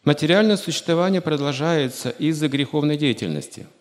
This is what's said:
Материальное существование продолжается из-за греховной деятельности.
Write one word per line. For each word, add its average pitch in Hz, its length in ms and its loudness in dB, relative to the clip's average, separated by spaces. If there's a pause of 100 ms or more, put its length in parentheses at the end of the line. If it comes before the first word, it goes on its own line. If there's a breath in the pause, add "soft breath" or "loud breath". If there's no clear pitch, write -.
Материальное 175 540 4
существование 180 640 0
продолжается 143 880 -2
из-за 151 380 0
греховной 143 500 0
деятельности. 104 680 -2 (140)